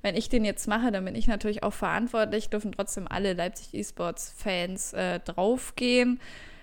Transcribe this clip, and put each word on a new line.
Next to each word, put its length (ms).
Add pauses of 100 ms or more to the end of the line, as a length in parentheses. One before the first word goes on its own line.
wenn 140
ich 120
den 160
jetzt 220
mache, 240
dann 140
bin 100
ich 140
natürlich 340
auch 100
verantwortlich, 800
dürfen 220
trotzdem 360
alle 240
Leipzig 400
Esports 640
Fans, 560
äh, 280
draufgehen. 1000 (420)